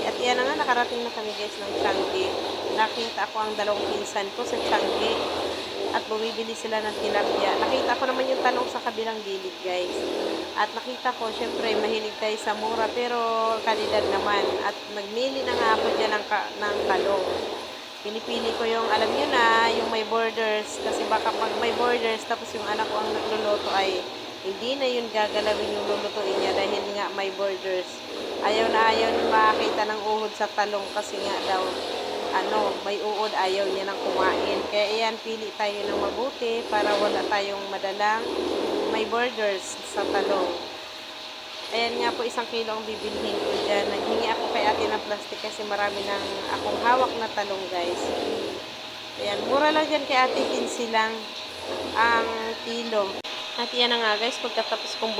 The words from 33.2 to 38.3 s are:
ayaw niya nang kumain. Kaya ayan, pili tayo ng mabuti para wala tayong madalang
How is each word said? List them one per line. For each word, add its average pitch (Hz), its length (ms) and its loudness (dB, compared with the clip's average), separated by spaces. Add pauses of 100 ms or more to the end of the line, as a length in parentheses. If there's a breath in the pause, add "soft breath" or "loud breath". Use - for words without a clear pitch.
ayaw 190 320 2
niya 190 160 0
nang 196 160 -2
kumain. 190 720 2
Kaya 208 140 4 (100)
ayan, 226 240 0
pili 220 400 -6
tayo 208 240 0
ng 202 160 -2
mabuti 233 720 -2
para 208 160 4
wala 208 400 4
tayong 202 400 0
madalang 202 560 0 (720)